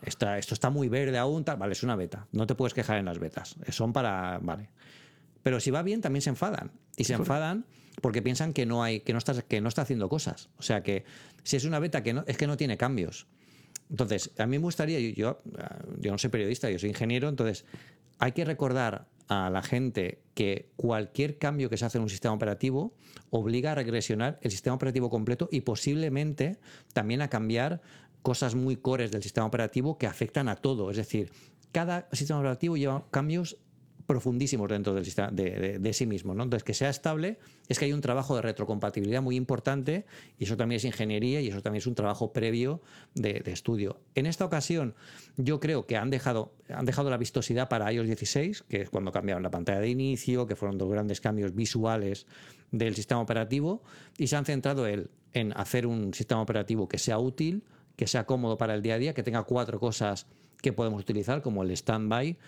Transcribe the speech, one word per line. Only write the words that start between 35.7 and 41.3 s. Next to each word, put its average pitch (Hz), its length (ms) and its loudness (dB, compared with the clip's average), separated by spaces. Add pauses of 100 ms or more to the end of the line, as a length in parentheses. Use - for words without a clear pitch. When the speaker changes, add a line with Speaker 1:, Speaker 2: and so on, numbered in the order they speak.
Speaker 1:
de 104 140 0
sí 123 140 0
mismo, 95 260 -4
¿no? 107 80 -2
Entonces, 120 220 0
que 110 100 -2
sea 135 160 2
estable 160 480 -2 (300)
es - 100 0
que 147 80 2
hay 143 80 2
un 147 80 0
trabajo 135 340 0
de 113 60 2
retrocompatibilidad 107 800 0
muy 127 140 0
importante 135 720 0 (320)
y 113 60 -2
eso 107 120 0
también 117 200 2
es 110 80 -2
ingeniería 117 560 0